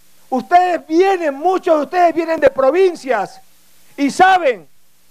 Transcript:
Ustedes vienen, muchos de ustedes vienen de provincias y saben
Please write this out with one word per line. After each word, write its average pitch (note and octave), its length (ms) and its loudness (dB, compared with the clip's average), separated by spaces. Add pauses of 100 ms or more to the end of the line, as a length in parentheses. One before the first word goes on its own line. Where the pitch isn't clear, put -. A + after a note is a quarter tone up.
(300)
Ustedes F4 560 0
vienen, E4+ 480 0
muchos F4 420 0
de D4+ 80 -2
ustedes F4 300 0
vienen D#4+ 260 -4
de C#4+ 80 2
provincias C4+ 920 -2 (580)
y C#4 120 -2
saben E4+ 560 2 (440)